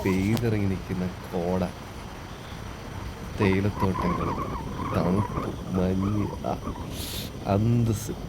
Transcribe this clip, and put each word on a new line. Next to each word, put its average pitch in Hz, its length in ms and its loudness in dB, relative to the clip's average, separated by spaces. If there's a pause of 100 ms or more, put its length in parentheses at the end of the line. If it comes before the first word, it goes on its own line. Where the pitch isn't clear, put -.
പെയ്തിറങ്ങി 104 680 4
നിൽക്കുന്ന 90 320 -4 (260)
കോട, 90 320 0 (1800)
തേയിലത്തോട്ടങ്ങൾ, 95 920 4 (680)
തണുപ്പ്, 92 480 2 (360)
മഞ്ഞ്, 95 480 2 (240)
ആ - 40 0 (1000)
അന്തസ്സ്, 113 600 2 (140)